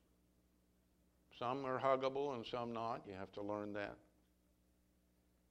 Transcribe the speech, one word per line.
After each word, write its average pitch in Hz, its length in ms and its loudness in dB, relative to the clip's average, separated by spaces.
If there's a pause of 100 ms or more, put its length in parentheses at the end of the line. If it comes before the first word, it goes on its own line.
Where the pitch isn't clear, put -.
(1400)
Some 131 260 0
are 131 140 0
huggable 135 560 4
and 113 100 -4
some 120 280 -2
not. 117 340 -2
You 101 60 -8
have 95 180 -8
to 104 100 -8
learn 104 320 -2
that. 104 220 -4 (1600)